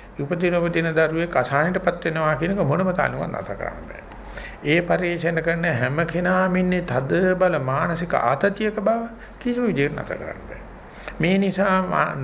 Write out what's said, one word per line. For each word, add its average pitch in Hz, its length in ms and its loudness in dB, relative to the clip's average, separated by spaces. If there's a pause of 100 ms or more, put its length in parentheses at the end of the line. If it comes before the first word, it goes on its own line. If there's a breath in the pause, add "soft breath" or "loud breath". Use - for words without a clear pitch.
(160 loud breath)
උපදින 175 400 0
උපදින 170 340 2
දරුවෙක් 160 460 2
අසහනයටපත් 165 680 2
වෙනවා 156 320 2
කියන 165 160 0
එක 196 140 2
මොනම 170 260 2
තාලෙකවත් 135 400 0
නැතර - 240 -6
කරන්න - 300 -8
බෑ. - 160 -14 (600 loud breath)
ඒ 151 200 4
පරිේශන 170 580 0
කරන 165 240 0 (100)
හැම 131 320 0
කෙනාම 180 500 2
ඉන්නේ 180 260 2
තද 175 400 0 (140)
බල 175 260 4
මානසික 165 540 -2
ආතතියක 196 600 2
බව 220 220 2 (360 loud breath)
කිසිම 240 300 -2
විදිහකට 147 300 0
නැතර 107 220 -6
කරන්න 78 260 -10
බෑ. - 180 -12 (540 loud breath)
මේ 180 220 2
නිසා 190 460 2
මා-, 156 400 0